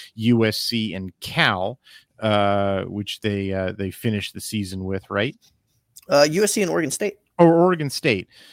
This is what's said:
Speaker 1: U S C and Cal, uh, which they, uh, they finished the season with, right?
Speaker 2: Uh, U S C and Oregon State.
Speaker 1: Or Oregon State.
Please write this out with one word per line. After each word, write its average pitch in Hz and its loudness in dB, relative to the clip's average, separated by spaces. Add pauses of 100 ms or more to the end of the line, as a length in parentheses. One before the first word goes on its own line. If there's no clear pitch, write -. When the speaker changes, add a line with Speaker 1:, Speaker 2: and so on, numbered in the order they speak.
(160)
Speaker 1:
U 113 2
S 107 0
C 110 -4
and 92 -8
Cal, 113 -2 (420)
uh, 101 0
which 98 -8
they, 98 -2
uh, 95 -4
they 98 -6
finished 104 -4
the 90 -14
season 95 -6
with, 95 -6
right? 101 -2 (720)
Speaker 2:
Uh, 143 6
U 190 0
S 202 0
C 214 0
and 175 -2
Oregon 165 -2
State. - -6 (200)
Speaker 1:
Or 170 10
Oregon 170 4
State. 107 -2 (240)